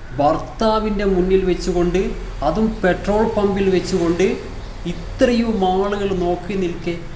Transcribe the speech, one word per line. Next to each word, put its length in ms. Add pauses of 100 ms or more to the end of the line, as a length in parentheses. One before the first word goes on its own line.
(200)
ഭർത്താവിൻ്റെ 840 (100)
മുന്നിൽ 260 (100)
വെച്ചുകൊണ്ട്, 500 (460)
അതും 200 (160)
പെട്രോൾ 400 (140)
പമ്പിൽ 380
വെച്ചുകൊണ്ട് 520 (680)
ഇത്രയും 680 (120)
ആളുകൾ 340 (140)
നോക്കി 400
നിൽക്കെ 320 (200)